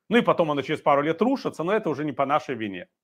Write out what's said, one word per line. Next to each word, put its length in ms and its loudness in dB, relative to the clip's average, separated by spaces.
Ну 60 4
и 60 4
потом 280 2
оно 120 -2
через 180 -4
пару 220 4
лет 180 0
рушится, 440 -2
но 80 -2
это 180 -2
уже 140 -4
не 80 -6
по 120 0
нашей 300 0
вине. 340 -8